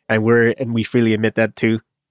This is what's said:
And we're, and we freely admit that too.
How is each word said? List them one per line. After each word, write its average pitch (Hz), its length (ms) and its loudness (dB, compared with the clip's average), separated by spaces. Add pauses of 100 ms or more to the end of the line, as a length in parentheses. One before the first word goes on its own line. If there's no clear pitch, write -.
And 110 160 0
we're, 117 340 2
and 117 160 -6
we 113 80 0
freely 113 320 0
admit 107 220 -2
that 110 200 -2
too. 110 240 -2 (300)